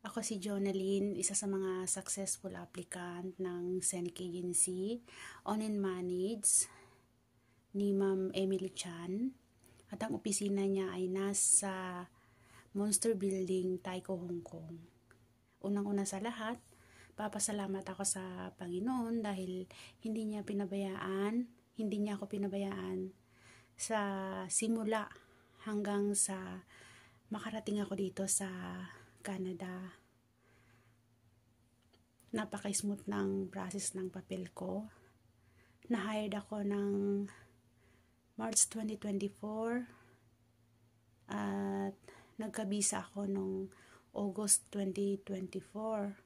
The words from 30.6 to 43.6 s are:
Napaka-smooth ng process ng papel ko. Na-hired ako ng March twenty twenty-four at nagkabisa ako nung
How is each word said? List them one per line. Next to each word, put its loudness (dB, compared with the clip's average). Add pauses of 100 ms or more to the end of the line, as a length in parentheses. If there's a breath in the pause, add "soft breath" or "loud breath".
Napaka-smooth -2
ng 0
process -4
ng -4
papel -8
ko. -4 (960 loud breath)
Na-hired 2
ako -2
ng 2 (1400 loud breath)
March 4
twenty -4
twenty-four -2 (1400 loud breath)
at 0 (480 loud breath)
nagkabisa 0
ako -4
nung 0 (480 loud breath)